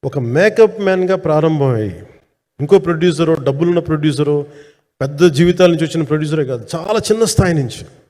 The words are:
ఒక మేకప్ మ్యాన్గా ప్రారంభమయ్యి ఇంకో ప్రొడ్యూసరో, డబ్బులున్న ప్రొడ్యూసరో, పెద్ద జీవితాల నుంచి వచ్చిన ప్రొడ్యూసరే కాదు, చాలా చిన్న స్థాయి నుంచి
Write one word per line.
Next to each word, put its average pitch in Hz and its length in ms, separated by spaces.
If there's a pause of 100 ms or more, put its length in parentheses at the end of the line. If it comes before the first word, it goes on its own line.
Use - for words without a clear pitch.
ఒక 139 140
మేకప్ 196 640
మ్యాన్గా 185 360
ప్రారంభమయ్యి 143 840 (580)
ఇంకో 160 180
ప్రొడ్యూసరో, 165 560
డబ్బులున్న 151 440
ప్రొడ్యూసరో, 147 680 (540)
పెద్ద 147 320
జీవితాల 175 380
నుంచి 160 140
వచ్చిన 165 180
ప్రొడ్యూసరే 151 420
కాదు, 123 300
చాలా 185 240
చిన్న 220 260
స్థాయి 185 300
నుంచి 131 320 (240)